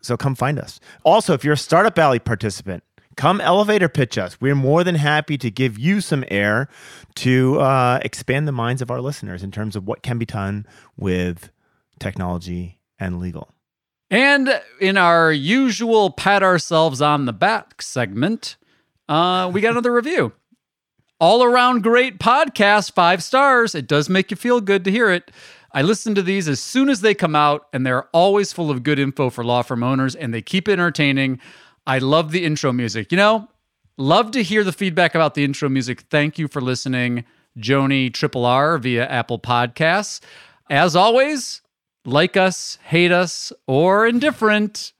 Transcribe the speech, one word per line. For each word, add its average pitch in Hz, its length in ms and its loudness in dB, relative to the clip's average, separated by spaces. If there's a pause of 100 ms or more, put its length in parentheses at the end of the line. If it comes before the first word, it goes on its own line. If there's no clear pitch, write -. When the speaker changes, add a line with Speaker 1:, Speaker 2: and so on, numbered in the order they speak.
Speaker 1:
So 120 140 -4
come 135 180 -2
find 135 240 -2
us. - 200 -16 (240)
Also, 190 300 4
if 131 100 -2
you're 151 100 2
a 139 40 2
Startup 185 400 2
Alley 139 220 4
participant, 98 640 -6 (320)
come 180 260 2
elevator 196 480 2
pitch - 280 -2
us. 90 240 -8
We're 139 140 0
more 143 280 2
than 180 120 0
happy 151 420 0
to 120 120 -4
give 110 300 -4
you 185 220 0
some 139 280 -4
air 104 380 0 (480)
to, 131 440 2
uh, 131 440 2
expand 139 440 -4
the 147 40 -4
minds 123 300 -4
of 120 100 -8
our 123 100 -6
listeners 104 400 -10
in 98 100 -10
terms 107 240 -8
of 95 120 -8
what - 160 -8
can 120 140 -6
be 117 80 -4
done 104 400 -6 (320)
with 90 520 -4 (500)
technology 90 800 -10 (200)
and 90 200 -8
legal. 85 340 -12 (560)
Speaker 2:
And 269 520 2 (200)
in 190 160 2
our 170 340 4
usual 214 760 2
pat 190 340 2
ourselves 160 580 2
on 147 240 2
the 123 60 -4
back 190 500 -4
segment, 123 760 -6 (500)
uh, 180 460 0
we 202 80 -2
got 226 100 2
another 240 220 0
<laughs> 240 80 2
review. 247 320 -2 (840)
"All 214 240 6
around 247 400 4
great 240 360 2
podcast, 214 720 2
five 175 300 2
stars." 262 500 2
It 143 140 -8
does 147 220 0
make 185 220 0
you 202 40 -6
feel 240 240 0
good 196 240 0
to 190 80 0
hear 226 200 2
it. 175 200 -4 (400)
"I 135 100 0
listen 214 340 0
to 196 60 2
these 185 280 -2
as 135 100 -2
soon 269 300 0
as 247 100 0
they 208 140 2
come 165 220 -2
out, 147 360 0
and 131 140 -4
they're 127 260 -2
always 196 400 2
full 165 180 -4
of 127 140 -4
good 143 160 0
info 139 300 -2
for 117 160 -8
law 120 160 2
firm 120 220 -4
owners, 131 320 -2
and 120 180 -8
they 113 80 -6
keep 185 260 -4
it 202 60 2
entertaining. 139 680 0 (480)
I 135 120 0
love 151 320 0
the 175 120 -2
intro 151 300 -2
music." 113 400 -4
You 175 40 2
know, 214 300 2 (500)
love 190 340 2
to 254 120 -2
hear 208 220 0
the 185 80 -4
feedback 180 420 -2
about 160 200 0
the 143 100 0
intro 139 240 -4
music. 127 400 -4
Thank 151 280 0
you 151 120 -4
for 151 100 -8
listening, 123 640 -4 (340)
Joni 135 560 0
Triple 127 320 -2
R 139 320 2
via 123 300 -2
Apple 120 320 -4
Podcasts. 127 800 -2 (500)
As 151 260 2
always, 247 680 2 (420)
like 147 320 0
us, 185 500 -2
hate 175 260 2
us, 175 420 -2 (140)
or 185 400 2
indifferent 220 920 -2